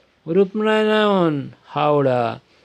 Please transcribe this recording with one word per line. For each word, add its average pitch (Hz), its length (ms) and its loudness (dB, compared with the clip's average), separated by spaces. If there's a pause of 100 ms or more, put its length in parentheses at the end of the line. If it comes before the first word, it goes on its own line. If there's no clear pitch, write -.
(280)
রূপনারায়ণ, 202 1200 0 (160)
হাওড়া। 131 760 0 (260)